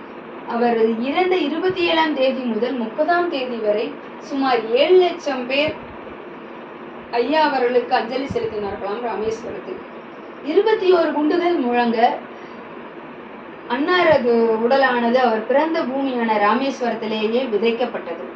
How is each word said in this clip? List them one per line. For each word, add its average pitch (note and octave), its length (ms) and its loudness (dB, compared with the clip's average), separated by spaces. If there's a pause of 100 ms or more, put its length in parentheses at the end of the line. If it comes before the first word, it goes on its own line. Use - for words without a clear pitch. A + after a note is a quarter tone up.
(480)
அவர் A3+ 520 2
இறந்த F4+ 360 2
இருபத்தி F4 460 0
ஏழாம் D#4+ 320 2
தேதி C4 300 0
முதல் A#3+ 340 -2
முப்பதாம் D#4 520 0
தேதி B3+ 260 -4
வரை G#3+ 300 0 (340)
சுமார் B3+ 500 0
ஏழு D#4+ 300 6
லட்சம் C#4+ 480 0
பேர் D4 260 0 (1400)
ஐயா C4+ 320 2
அவர்களுக்கு B3+ 520 2
அஞ்சலி B3 300 -2
செலுத்தினார்களாம் G#3 760 -4
ராமேஸ்வரத்தில். G#3 760 -6 (680)
இருபத்தி F#4+ 480 4
ஓரு E4 180 4
குண்டுகள் E4+ 440 2
முழங்க A#3+ 420 2 (1700)
அன்னாரது D4 640 4 (260)
உடலானது B3 640 2
அவர் A3+ 280 2
பிறந்த D#4 360 2
பூமியான B3 540 -2
ராமேஸ்வரத்திலேயே A3 1120 0
விதைக்கப்பட்டது. A3+ 760 -2 (100)